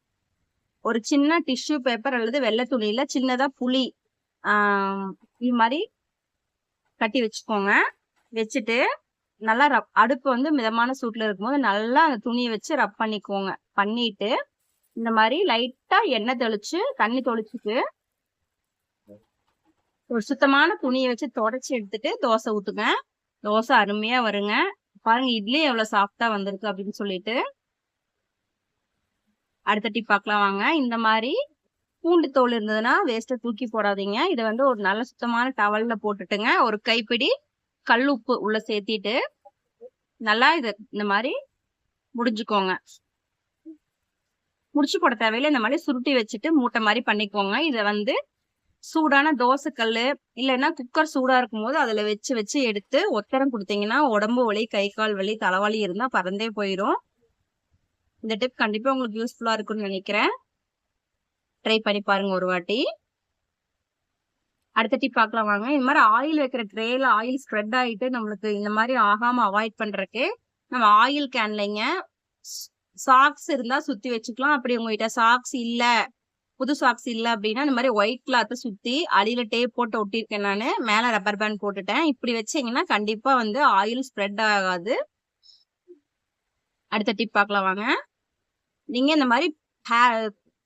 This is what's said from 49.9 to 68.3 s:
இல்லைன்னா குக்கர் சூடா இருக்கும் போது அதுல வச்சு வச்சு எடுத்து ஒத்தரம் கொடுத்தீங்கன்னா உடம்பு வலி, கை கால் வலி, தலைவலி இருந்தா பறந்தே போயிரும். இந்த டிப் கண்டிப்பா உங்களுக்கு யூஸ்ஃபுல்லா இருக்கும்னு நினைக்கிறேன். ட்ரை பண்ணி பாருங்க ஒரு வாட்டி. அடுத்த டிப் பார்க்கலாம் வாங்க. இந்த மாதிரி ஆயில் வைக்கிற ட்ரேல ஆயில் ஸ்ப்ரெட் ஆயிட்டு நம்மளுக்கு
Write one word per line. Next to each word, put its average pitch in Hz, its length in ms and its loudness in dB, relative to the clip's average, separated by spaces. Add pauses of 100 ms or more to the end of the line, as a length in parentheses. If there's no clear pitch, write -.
இல்லைன்னா 262 380 0
குக்கர் 311 380 -2
சூடா 262 240 2
இருக்கும் 226 280 -2
போது 269 180 -2
அதுல 214 200 0
வச்சு 208 320 -4
வச்சு 220 260 -2
எடுத்து 220 380 0 (180)
ஒத்தரம் 262 360 0
கொடுத்தீங்கன்னா 208 460 -2 (140)
உடம்பு 214 320 2
வலி, 214 200 0
கை 202 240 -2
கால் 214 300 -2
வலி, 196 160 -2
தலைவலி 208 500 0
இருந்தா 196 300 -2
பறந்தே 196 320 -2 (100)
போயிரும். 202 400 0 (1300)
இந்த 220 180 -4
டிப் 254 200 -4
கண்டிப்பா 220 300 0
உங்களுக்கு 240 300 -4
யூஸ்ஃபுல்லா 233 340 -4
இருக்கும்னு 214 340 -6
நினைக்கிறேன். 208 420 -2 (1300)
ட்ரை 220 140 4
பண்ணி 208 220 -2
பாருங்க 196 320 0
ஒரு 185 180 -2
வாட்டி. 180 260 -2 (2000)
அடுத்த 226 240 2
டிப் 269 200 -4
பார்க்கலாம் 220 320 2
வாங்க. 202 200 0
இந்த 277 160 2
மாதிரி 294 140 4 (140)
ஆயில் 302 280 2
வைக்கிற 254 240 -4
ட்ரேல 240 380 -2 (120)
ஆயில் 254 260 -4
ஸ்ப்ரெட் 214 360 -4
ஆயிட்டு 247 300 -2
நம்மளுக்கு 214 400 -4 (100)